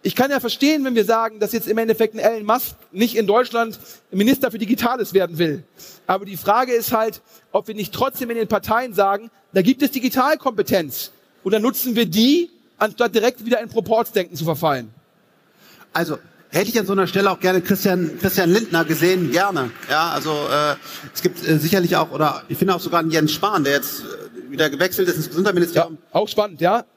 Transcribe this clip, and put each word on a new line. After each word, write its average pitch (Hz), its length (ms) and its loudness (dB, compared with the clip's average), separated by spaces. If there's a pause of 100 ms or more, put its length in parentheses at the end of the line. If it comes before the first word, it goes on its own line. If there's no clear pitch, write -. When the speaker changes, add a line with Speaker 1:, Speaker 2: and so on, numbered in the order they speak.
Speaker 1:
Ich - 140 -2
kann 269 140 2
ja 269 100 0
verstehen, 277 420 0
wenn 254 120 -2
wir 214 100 4
sagen, 226 340 0
dass 208 140 -2
jetzt 226 160 -4
im 226 80 0
Endeffekt 220 360 0
ein 220 60 -10
Elon 220 240 2
Musk 226 320 -2 (160)
nicht 208 240 0
in 220 100 2
Deutschland 233 540 0 (320)
Minister 233 400 2
für 226 60 -12
Digitales 226 560 -2
werden 175 240 2
will. 156 260 -2 (440)
Aber 190 180 0
die 196 100 -14
Frage 240 380 0
ist 233 180 0
halt, 220 300 -2 (320)
ob - 160 -2
wir 214 60 -8
nicht 208 180 -6
trotzdem 254 380 -4
in 233 40 -4
den 220 140 -2
Parteien 226 440 0
sagen, 202 380 0 (220)
da 185 80 4
gibt 254 200 4
es 285 100 2
Digitalkompetenz. 247 1200 0 (320)
Und 190 100 0
dann 214 80 2
nutzen 240 340 -2
wir 226 100 4
die, 254 440 2 (280)
anstatt 226 380 -2
direkt 220 300 0
wieder 233 160 0
in 233 80 -12
Proportsdenken 208 680 0
zu 160 80 -6
verfallen. 143 500 -2 (1000)
Speaker 2:
Also, 156 240 -4 (320)
hätte 185 200 0
ich 233 80 -2
an 202 80 0
so 190 60 -4
einer 190 160 2
Stelle 190 240 2
auch 175 80 -4
gerne 185 220 2
Christian, 180 580 0
Christian 185 320 2
Lindner 180 320 2
gesehen, 165 480 2
gerne. 160 400 0 (180)
Ja, 160 200 0
also, 151 220 -4
äh, 147 440 0 (380)
es - 80 -8
gibt, - 260 -2
äh, 156 100 4
sicherlich 175 380 2
auch, 160 160 0
oder 143 380 -2
ich 165 80 -6
finde 180 180 2
auch 170 60 -6
sogar 170 180 0
einen 160 120 0
Jens 151 200 2
Spahn, 196 320 0
der 139 100 2
jetzt, - 280 -4
äh, - 500 -16
wieder 151 180 0
gewechselt 175 380 -2
ist 175 80 0
ins 151 140 -6
Gesundheitsministerium. 170 640 0
Speaker 1:
Ja, - 260 -4
auch 208 80 0
spannend, 208 320 -4
ja. 196 240 2 (140)